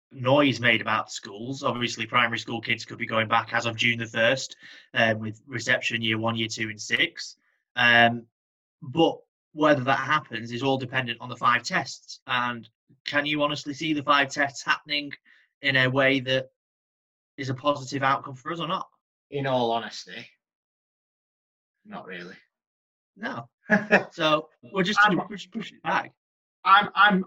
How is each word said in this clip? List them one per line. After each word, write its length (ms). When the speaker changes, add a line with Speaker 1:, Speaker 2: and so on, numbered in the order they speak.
Speaker 1:
noise 480
made 200
about 300
schools. 540
Obviously, 420
primary 320
school 220
kids 240
could 140
be 80
going 220
back 240
as 140
of 100
June 220
the 80
first, 500
um, 240
with 280
reception 540
year 180
one, 180
year 120
two, 220
and 100
six. 560
Um, 520
but 360
whether 280
that 140
happens 540
is 100
all 140
dependent 440
on 100
the 60
five 260
tests. 640
And 420
can 180
you 180
honestly 300
see 220
the 80
five 260
tests 340
happening 480
in 140
a 120
way 320
that 300
is 100
a 60
positive 480
outcome 340
for 160
us 80
or 80
not? 180
Speaker 2:
In 160
all 260
honesty, 560
not 220
really. 300
Speaker 1:
No. 320
Speaker 2:
<laughs> 440
Speaker 1:
So 360
we're 120
just 180
Speaker 2:
I'm 140
Speaker 1:
gonna 120
push, 220
push 220
it 100
back. 300
Speaker 2:
I'm, 300
I'm, 320